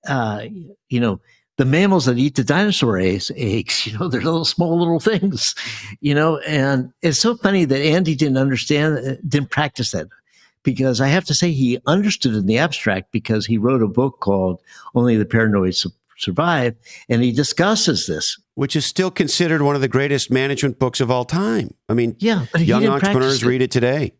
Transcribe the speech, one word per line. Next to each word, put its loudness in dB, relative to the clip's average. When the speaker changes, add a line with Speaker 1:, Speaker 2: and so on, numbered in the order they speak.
Speaker 1:
uh, -4
you 0
know, 0
the 2
mammals 2
that 2
eat 0
the 2
dinosaur 2
eggs, 0
eggs, -4
<laughs> -8
you -8
know, -4
they're -2
little, -2
small 0
little 0
things, -2
you 0
know? 2
And 0
it's 0
so 0
funny 2
that 0
Andy 2
didn't 0
understand, 0
uh, -6
didn't -2
practice -4
that, -6
because 0
I 2
have 2
to -2
say 0
he 0
understood 0
in 0
the 2
abstract -2
because -2
he 0
wrote 2
a 2
book -2
called 0
Only 4
the 0
Paranoid 0
Su-, -4
Survive, -2
and 2
he 2
discusses 0
this. -6
Speaker 2:
Which -4
is 0
still -2
considered 0
one 4
of 0
the 2
greatest 0
management 0
books 0
of 0
all 2
time. -2
I 0
mean, 0
Speaker 1:
Yeah, 0
but 0
he 4
Speaker 2:
young 4
Speaker 1:
didn't 4
practice 2
Speaker 2:
entrepreneurs 2
Speaker 1:
it. 2
Speaker 2:
read 2
it 0
today. 0